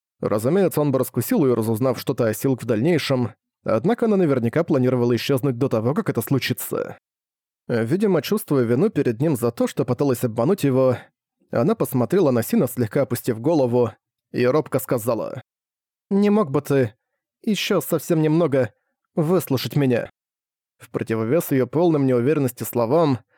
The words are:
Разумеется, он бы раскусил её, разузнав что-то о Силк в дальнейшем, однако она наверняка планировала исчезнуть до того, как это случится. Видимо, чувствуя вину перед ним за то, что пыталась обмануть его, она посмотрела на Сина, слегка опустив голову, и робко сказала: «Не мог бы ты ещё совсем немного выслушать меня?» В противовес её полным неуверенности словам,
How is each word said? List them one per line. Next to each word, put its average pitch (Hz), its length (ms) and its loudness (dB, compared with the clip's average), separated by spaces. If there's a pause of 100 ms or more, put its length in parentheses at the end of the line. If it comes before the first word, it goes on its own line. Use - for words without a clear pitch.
(200)
Разумеется, 143 600 0
он 147 120 0
бы 131 80 2
раскусил 143 440 0
её, 127 100 4
разузнав 113 440 0
что-то 123 280 -2
о 107 80 0
Силк 131 280 -2
в 117 40 -12
дальнейшем, 123 680 0 (300)
однако 160 420 0
она 214 100 2
наверняка 139 460 2
планировала 127 540 2
исчезнуть 135 420 -2
до 131 100 0
того, 117 240 0
как 190 160 -4
это 123 140 -2
случится. - 760 -4 (680)
Видимо, 147 540 0
чувствуя 151 420 0
вину 127 260 2
перед 123 300 -2
ним 151 160 0
за 117 140 0
то, 254 160 -2
что - 180 -2
пыталась 135 400 0
обмануть 120 380 0
его, 131 340 2 (540)
она 123 240 0
посмотрела 147 560 0
на 120 120 2
Сина, 196 240 0
слегка 123 360 -2
опустив 117 380 -4
голову, 123 520 2 (400)
и 120 140 0
робко 139 320 0
сказала: 110 640 -4 (680)
«Не 202 200 4
мог 208 200 2
бы 143 100 0
ты 139 340 0 (480)
ещё 202 380 0
совсем 160 400 -2
немного 156 520 2 (420)
выслушать 151 600 0
меня?» 127 340 0 (680)
В - 120 -20
противовес 113 640 -2
её 127 140 2
полным 156 380 2
неуверенности 131 600 0
словам, 127 560 0 (180)